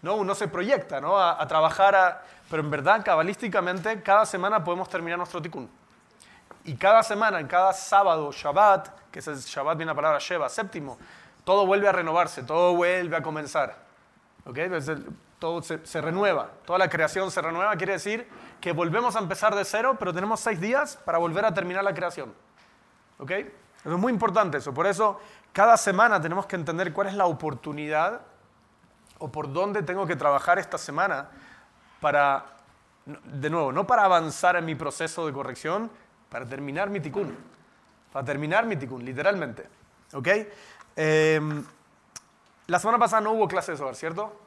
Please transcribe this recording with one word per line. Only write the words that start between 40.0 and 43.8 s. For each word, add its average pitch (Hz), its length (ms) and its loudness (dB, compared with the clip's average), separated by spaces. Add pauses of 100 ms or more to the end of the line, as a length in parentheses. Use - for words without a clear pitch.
¿Ok? 139 140 -4 (680)
Em, 156 640 2 (1040)
la 175 120 2
semana 226 200 2
pasada 220 220 4
no 214 120 0
hubo 220 140 2
clase 170 260 -2
de 147 60 -8
Zohar, 135 160 -6